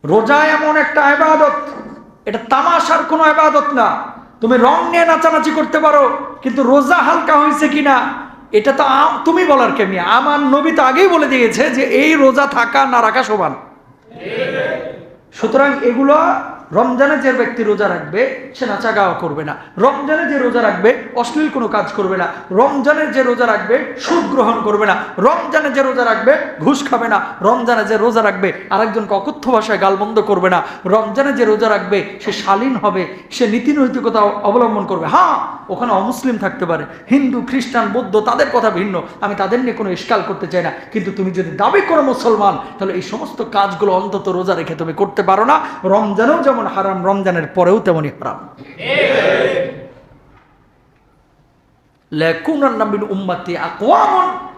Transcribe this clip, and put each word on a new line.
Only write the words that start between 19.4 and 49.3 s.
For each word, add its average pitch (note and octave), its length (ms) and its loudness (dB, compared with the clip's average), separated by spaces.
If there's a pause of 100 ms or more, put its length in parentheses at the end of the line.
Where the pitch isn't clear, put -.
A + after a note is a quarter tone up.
না, D3 120 -8 (220)
রমজানে C#4+ 560 0
যে C#4 60 0
রোজা A#3+ 220 2
রাখবে G#3 420 2 (120)
অশ্লীল D4 340 -2
কোনো A#3 180 -4
কাজ G3+ 240 -2
করবে F#3+ 260 -2
না, F3 100 -2 (240)
রমজানে C#4 640 2
যে C4 100 2
রোজা A#3+ 240 2
রাখবে G#3+ 520 -2
সুদ - 260 0
গ্রহণ A#3+ 380 0
করবে G#3 220 0
না, - 180 0 (140)
রমজানে D4+ 540 0
যে C4+ 120 0
রোজা B3 220 0
রাখবে A3+ 320 2 (220)
ঘুষ A3+ 300 0
খাবে A#3 180 0
না, G3+ 140 2 (200)
রমজানে A3+ 440 2
যে A3 120 0
রোজা A3+ 260 2
রাখবে F#3+ 300 0 (160)
আরেকজনকে G#3 440 -2
অকথ্য B3 380 -4
ভাষায় G#3+ 300 2
গালমন্দ G3+ 400 0
করবে F#3 280 2
না, F3 120 2 (240)
রমজানে G#3+ 480 0
যে A#3 120 2
রোজা G#3+ 240 2
রাখবে F#3+ 520 -2
সে G#3 100 -6
শালীন A3 440 0
হবে, F#3+ 420 -4 (140)
সে A#3+ 160 0
নীতি A#3+ 260 0
নৈতিকতা B3 480 0
অবলম্বন G#3 640 0
করবে। E3+ 200 -4
হ্যাঁ, E4 540 0 (100)
ওখানে A3 240 -2
অমুসলিম A3+ 440 -2
থাকতে - 280 -4
পারে, D#3+ 200 -2 (260)
হিন্দু, B3 300 2
খ্রিস্টান, A#3+ 460 -2
বৌদ্ধ, G#3 320 0
তাদের B3 340 0
কথা A3+ 160 2
ভিন্ন, F#3 320 -4 (200)
আমি G3+ 140 -4
তাদের G3+ 240 -2
নিয়ে B3 140 -2
কোনো G3+ 160 -4
ইশকাল F#3 380 -2
করতে F#3 200 -6
চাই E3+ 160 -2
না। D#3+ 80 -4 (200)
কিন্তু G3 260 -4
তুমি F#3+ 140 -2
যদি E3+ 200 -4
দাবি G#3+ 300 0
করো D#4+ 200 2
মুসলমান, G#3+ 560 0 (220)
তাহলে F#3+ 140 -4
এই F3+ 80 -4
সমস্ত A#3+ 500 -10
কাজগুলো G3 420 0
অন্তত G3 340 -2
রোজা F3+ 280 -2
রেখে E3 200 -6
তুমি D#3+ 180 -6
করতে G3 300 -2
পারো F#3+ 220 2
না। D4+ 160 2 (220)
রমজানেও G#3+ 600 2
যেমন A#3 240 0
হারাম, F#3+ 380 -4
রমজানের F#3 420 -2
পরেও F3+ 320 2
তেমনই D#3+ 280 0
হারাম। - 420 -10 (3500)